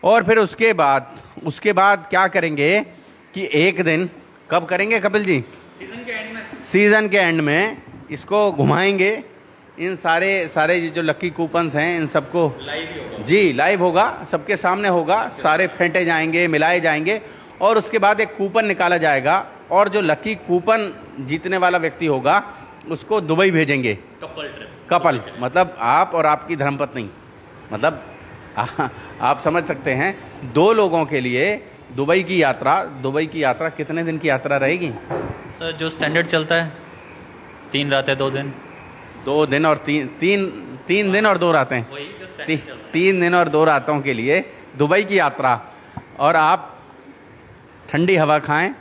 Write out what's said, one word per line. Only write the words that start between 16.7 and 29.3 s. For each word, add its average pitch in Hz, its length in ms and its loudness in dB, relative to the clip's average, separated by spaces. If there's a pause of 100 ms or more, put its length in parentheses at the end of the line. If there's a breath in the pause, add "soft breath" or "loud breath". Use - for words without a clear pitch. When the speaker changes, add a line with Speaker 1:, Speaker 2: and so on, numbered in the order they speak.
Speaker 1:
जाएंगे, 165 420 0 (380 loud breath)
और 220 180 4
उसके 220 200 -2
बाद 202 220 4
एक - 160 -2
कूपन 202 280 0
निकाला 180 320 2
जाएगा, 156 500 2 (240)
और 202 180 4
जो 202 120 0
लकी 180 340 0
कूपन 185 600 0 (260)
जीतने 156 360 -4
वाला 180 220 2
व्यक्ति 160 280 -4
होगा, 147 460 0 (360 loud breath)
उसको 208 320 -2
दुबई 170 300 2
भेजेंगे। 139 440 0
Speaker 2:
कपल - 540 -14
ट्रिप। - 200 -16 (220)
Speaker 1:
कपल, 156 300 2 (200)
मतलब 165 380 0
आप 135 360 2
और 160 120 2
आपकी 151 300 0
धर्मपत्नी, 139 540 -4 (600)
मतलब 139 340 -2 (260)
<laughs> - 260 -6
आ-, 127 300 -2 (320 loud breath)
आप 135 200 0